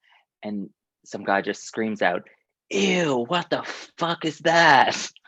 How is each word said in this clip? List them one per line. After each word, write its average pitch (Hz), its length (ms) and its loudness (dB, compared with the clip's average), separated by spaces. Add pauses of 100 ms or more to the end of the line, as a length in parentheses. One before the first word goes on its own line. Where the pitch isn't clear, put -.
(440)
And 104 260 -8 (360)
some - 180 -12
guy 98 180 0
just 98 220 -6
screams 110 380 -6
out, 90 220 0 (460)
Ew, 180 580 0
what 175 220 -4
the 127 140 -4 (340)
fuck 170 280 -4
is 156 140 -6
that? 165 680 4 (180)